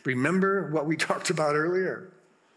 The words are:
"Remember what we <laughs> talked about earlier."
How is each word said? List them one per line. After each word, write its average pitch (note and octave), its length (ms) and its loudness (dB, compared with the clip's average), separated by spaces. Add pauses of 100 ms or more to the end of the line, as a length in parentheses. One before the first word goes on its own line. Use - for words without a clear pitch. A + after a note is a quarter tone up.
"Remember E3+ 680 2
what D3+ 160 0
we D#3+ 100 0
<laughs> - 120 -2
talked - 220 0
about D#3 240 2
earlier." E3 580 -2 (440)